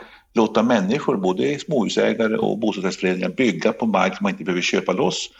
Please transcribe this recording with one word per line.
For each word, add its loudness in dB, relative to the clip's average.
låta 2
människor, 2
både 0
småhusägare 0
och 0
bostadsrättsföreningar, -2
bygga 0
på -4
mark 0
man 0
inte -8
behöver -2
köpa 0
loss. -2